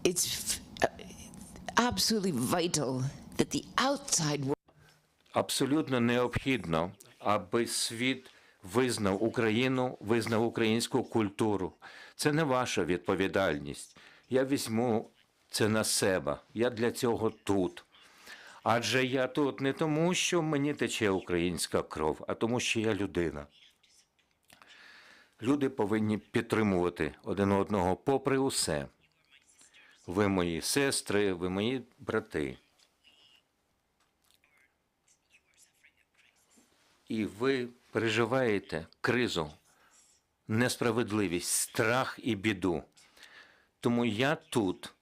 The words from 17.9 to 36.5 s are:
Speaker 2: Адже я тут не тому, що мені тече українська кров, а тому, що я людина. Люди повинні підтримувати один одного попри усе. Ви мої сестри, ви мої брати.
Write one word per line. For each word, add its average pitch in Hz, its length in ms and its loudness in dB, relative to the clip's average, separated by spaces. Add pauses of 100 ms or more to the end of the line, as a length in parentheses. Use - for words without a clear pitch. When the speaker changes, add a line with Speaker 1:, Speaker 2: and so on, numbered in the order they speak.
Speaker 2:
Адже 117 420 2
я 127 220 0
тут 135 340 -2
не 135 120 0
тому, 160 400 2
що 175 280 0
мені 147 320 0
тече 113 360 0
українська 87 720 0
кров, 78 460 -2
а - 60 -4
тому, 117 260 0
що - 200 -2
я 107 140 2
людина. 82 540 -2 (1900)
Люди 135 280 2
повинні 107 480 0
підтримувати 95 1040 0
один 98 280 2
одного 95 440 2
попри 135 420 0
усе. 80 500 0 (1200)
Ви 95 200 4
мої 87 340 2
сестри, 104 720 0
ви 90 160 -4
мої 113 340 -2 (160)
брати. 82 580 -4 (4000)